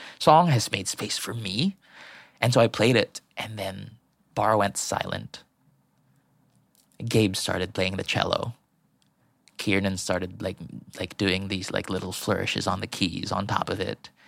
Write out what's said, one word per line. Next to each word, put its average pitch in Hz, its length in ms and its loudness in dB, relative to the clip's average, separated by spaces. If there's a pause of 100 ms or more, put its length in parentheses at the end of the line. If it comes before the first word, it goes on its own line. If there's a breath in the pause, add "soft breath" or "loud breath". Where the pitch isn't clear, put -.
(180 loud breath)
song, 160 300 8
has 127 240 4
made 98 160 -4
space - 280 -4
for - 180 -6
me." 117 420 -2 (640 loud breath)
And 120 120 4
so 123 80 6
I 117 60 8
played 113 300 4
it, - 240 0 (160)
and 110 220 -10
then 98 340 -8 (420)
bar 107 240 4
went 101 180 2
silent. - 680 -4 (1600)
Gabe 110 320 4
started 92 380 -2
playing 95 220 0
the 95 80 -4
cello. - 500 0 (1040)
Kiernan 98 380 0
started, 90 460 -4
like, 92 140 -4 (420)
like, - 180 -8
doing 95 320 0
these, 95 220 -4
like, 92 180 -2
little 92 240 -4
flourishes 95 540 0
on 95 140 0
the 104 60 -6
keys 92 460 -2
on 98 140 -2
top - 240 0
of 98 100 -2
it. - 300 -8 (180 soft breath)